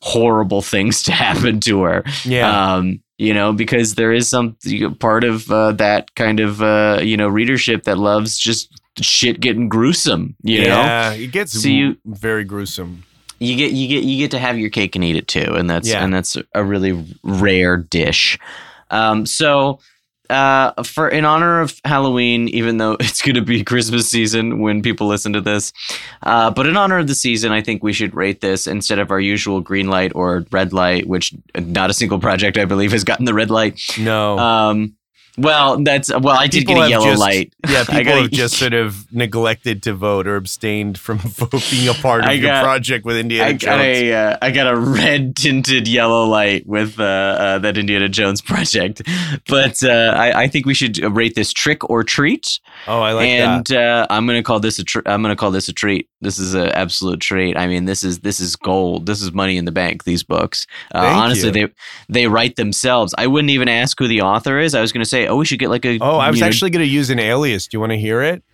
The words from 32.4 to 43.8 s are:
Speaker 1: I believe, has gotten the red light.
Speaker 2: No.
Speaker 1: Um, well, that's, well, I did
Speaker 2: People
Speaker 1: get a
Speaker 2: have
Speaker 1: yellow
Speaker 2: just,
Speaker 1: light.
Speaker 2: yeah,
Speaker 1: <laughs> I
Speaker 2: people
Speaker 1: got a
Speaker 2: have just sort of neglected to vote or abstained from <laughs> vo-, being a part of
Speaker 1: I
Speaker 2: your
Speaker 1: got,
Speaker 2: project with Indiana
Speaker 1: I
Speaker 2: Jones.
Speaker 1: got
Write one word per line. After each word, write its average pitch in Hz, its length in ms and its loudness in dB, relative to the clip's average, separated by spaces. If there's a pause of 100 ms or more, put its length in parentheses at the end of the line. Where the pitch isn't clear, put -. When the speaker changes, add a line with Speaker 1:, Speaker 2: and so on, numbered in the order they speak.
Speaker 1:
I 104 80 2
believe, 98 280 0
has 107 120 0
gotten 113 220 0
the 113 80 0
red 110 160 0
light. 110 300 0 (180)
Speaker 2:
No. 107 400 0
Speaker 1:
Um, 107 580 0 (400)
well, 143 460 2
that's, 139 300 0
well, 131 160 2 (100)
I 143 80 4
did 147 140 0
Speaker 2:
People 131 140 2
Speaker 1:
get 170 40 6
a 165 40 6
Speaker 2:
have 151 80 4
Speaker 1:
yellow 110 160 4
Speaker 2:
just, 107 140 4
Speaker 1:
light. 98 320 2 (160)
Speaker 2:
yeah, 139 120 2
Speaker 1:
<laughs> 113 80 -2
I - 100 0
Speaker 2:
people 120 60 2
Speaker 1:
got 139 140 4
a 135 40 4
Speaker 2:
have 117 80 -2
just 123 260 0
sort 127 160 0
of 104 400 -2
neglected 113 680 -2
to 113 100 -2
vote 98 360 0
or 101 80 0
abstained 104 600 -4
from 110 220 -6
<laughs> 95 60 -6 (160)
vo-, 120 80 -2 (240)
being 127 160 2
a 120 60 2
part 117 280 2
of 117 80 2
Speaker 1:
I 143 40 2
Speaker 2:
your 143 160 2
Speaker 1:
got, 135 120 2
Speaker 2:
project 127 420 0
with 117 120 -2
Indiana 113 320 0
Speaker 1:
I 113 60 0
Speaker 2:
Jones. - 100 -6
Speaker 1:
got 143 160 2